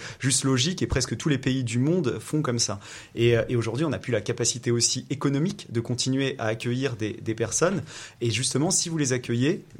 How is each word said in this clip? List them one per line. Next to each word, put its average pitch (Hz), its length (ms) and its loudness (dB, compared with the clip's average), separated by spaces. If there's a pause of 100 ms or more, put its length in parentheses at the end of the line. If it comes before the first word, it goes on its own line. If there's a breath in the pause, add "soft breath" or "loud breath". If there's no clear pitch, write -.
(200 loud breath)
juste 127 260 2
logique, 135 360 2
et 113 60 0
presque - 280 0
tous 156 140 0
les 143 80 4
pays 131 260 0
du 117 140 -2
monde 143 420 2
font 151 220 -2
comme 123 160 0
ça. 104 220 -2 (340 loud breath)
Et, 117 240 6
euh, 113 120 2
et 127 60 0
aujourd'hui, 117 300 0
on 156 40 0
n'a 101 100 -2
plus - 120 -6
la 107 100 2
capacité - 500 0
aussi 120 400 0
économique 147 600 0
de 117 80 0
continuer 131 600 0
à 113 60 -2
accueillir 123 500 -2
des, 104 180 -4
des 107 220 -4
personnes. 156 480 2 (360 loud breath)
Et 117 120 0
justement, 131 400 2
si 175 180 0
vous 165 80 -2
les 135 160 2
accueillez, 127 500 0 (160)